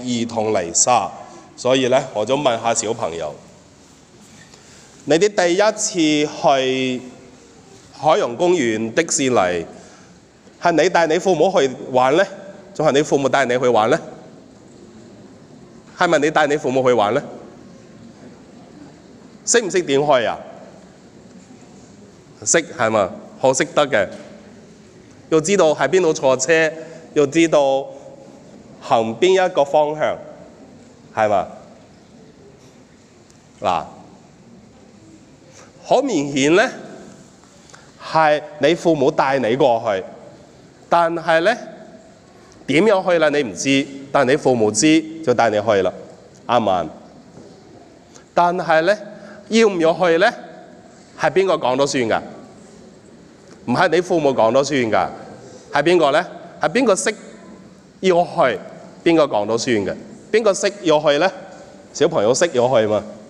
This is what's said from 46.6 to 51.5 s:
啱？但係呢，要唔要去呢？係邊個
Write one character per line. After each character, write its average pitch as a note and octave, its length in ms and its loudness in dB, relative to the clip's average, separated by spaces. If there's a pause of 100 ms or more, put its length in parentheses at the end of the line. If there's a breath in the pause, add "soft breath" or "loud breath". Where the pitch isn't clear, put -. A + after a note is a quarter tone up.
啱？ F2+ 220 -2 (1500 loud breath)
但 F3 240 2
係 D#3+ 260 2
呢， G3 140 0 (520 loud breath)
要 A3+ 180 4
唔 F#3+ 120 -2
要 D#3+ 140 2
去 E3 240 2
呢？ A3 160 2 (840)
係 D#3+ 120 0
邊 F#3+ 160 2
個 F#3 80 0